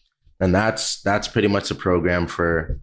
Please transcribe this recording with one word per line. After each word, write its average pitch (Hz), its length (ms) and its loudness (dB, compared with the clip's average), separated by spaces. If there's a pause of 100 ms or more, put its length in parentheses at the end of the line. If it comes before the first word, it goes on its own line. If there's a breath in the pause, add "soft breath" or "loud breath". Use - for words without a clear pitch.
(400)
And 92 120 4
that's, 110 500 0
that's 104 260 0
pretty 104 180 2
much 101 220 0
the - 80 -4
program 87 500 0
for 82 560 -2